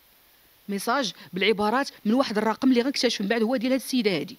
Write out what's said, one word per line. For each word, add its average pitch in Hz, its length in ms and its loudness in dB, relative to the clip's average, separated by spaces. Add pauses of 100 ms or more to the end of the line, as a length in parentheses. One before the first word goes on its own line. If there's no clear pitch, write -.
(680)
ميساج 208 440 -2 (200)
بالعبارات 208 560 0 (160)
من 208 80 2
واحد 247 240 2
الرقم 220 320 0
اللي 240 120 4
غنكتشف 247 400 -2
من 196 60 -4
بعد 226 160 2
هو 240 120 0
ديال 247 160 -2
هاد 262 100 0
السيده 233 380 0
هادي. - 180 -8